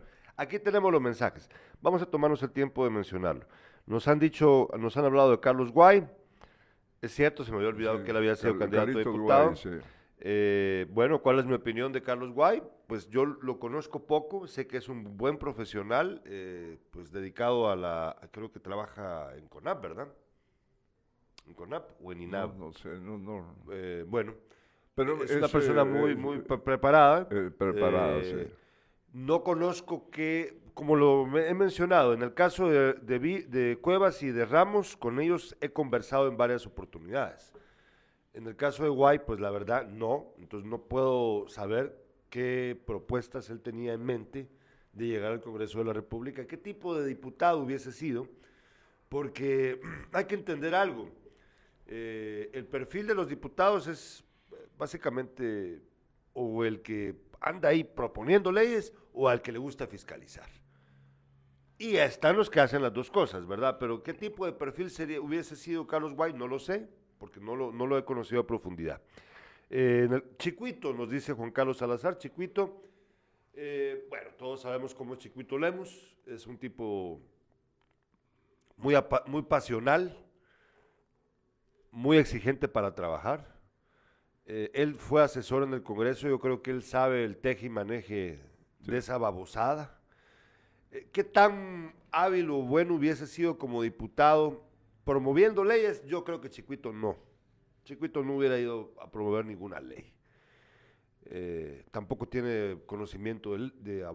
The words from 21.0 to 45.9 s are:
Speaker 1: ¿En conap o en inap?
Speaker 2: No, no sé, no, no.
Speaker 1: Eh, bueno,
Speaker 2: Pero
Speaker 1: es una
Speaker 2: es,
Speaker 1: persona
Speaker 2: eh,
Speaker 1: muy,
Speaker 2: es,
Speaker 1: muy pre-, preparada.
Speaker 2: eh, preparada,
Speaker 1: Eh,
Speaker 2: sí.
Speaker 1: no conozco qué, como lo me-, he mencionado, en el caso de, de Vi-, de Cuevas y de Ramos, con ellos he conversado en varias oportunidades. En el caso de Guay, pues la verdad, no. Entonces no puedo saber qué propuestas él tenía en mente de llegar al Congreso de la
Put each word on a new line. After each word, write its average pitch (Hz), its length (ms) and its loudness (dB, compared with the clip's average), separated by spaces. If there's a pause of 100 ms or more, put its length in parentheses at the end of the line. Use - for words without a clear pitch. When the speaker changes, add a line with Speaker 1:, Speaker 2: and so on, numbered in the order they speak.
Speaker 1:
¿En 82 60 -20
conap 90 360 -12 (140)
o 90 80 -12
en 87 100 -10
inap? 90 340 -6
Speaker 2:
No, 90 120 -14
no 80 60 -14
sé, - 160 -16 (100)
no, 104 180 -12
no. 95 380 -12 (160)
Speaker 1:
Eh, 90 360 -8
bueno, 110 260 -2 (600)
Speaker 2:
Pero 139 280 0
Speaker 1:
es 123 120 -2
una 147 100 4
Speaker 2:
es, 147 60 2
Speaker 1:
persona 143 320 4
Speaker 2:
eh, - 20 4
Speaker 1:
muy, 143 260 2
Speaker 2:
es, 135 60 -2
Speaker 1:
muy 139 220 -4
pre-, - 180 -4
preparada. 143 720 6
Speaker 2:
eh, 92 260 0
preparada, 90 640 2
Speaker 1:
Eh, 90 300 -4
Speaker 2:
sí. - 60 -16 (600)
Speaker 1:
no 139 300 0
conozco 175 640 -2
qué, 160 520 -4 (120)
como 151 220 2
lo 139 300 8
me-, 151 240 2
he 180 40 2
mencionado, 175 600 4
en 117 100 0
el 120 100 -4
caso 180 360 2
de, 135 240 6
de 123 260 -2
Vi-, 170 240 -2
de 123 380 0
Cuevas 185 420 2
y 131 80 -2
de 117 140 2
Ramos, 185 520 4
con 120 220 -2
ellos 170 420 0
he 143 100 -2
conversado 135 580 0
en 117 80 -6
varias 120 280 2
oportunidades. 95 880 -10 (800)
En 113 120 -14
el 110 100 -12
caso 143 280 -4
de 151 60 2
Guay, 139 360 4
pues 110 160 -4
la 101 80 -2
verdad, 104 380 -2
no. 113 400 -4 (100)
Entonces 101 320 -12
no 113 140 -8
puedo 123 680 0
saber 110 480 -4 (320)
qué 123 560 -4
propuestas 117 640 -6
él 113 120 -12
tenía 117 320 -6
en 113 120 -8
mente 127 420 -6 (460)
de 110 140 -6
llegar 107 240 -2
al 117 100 -6
Congreso 107 380 -8
de 113 60 -2
la 113 80 -2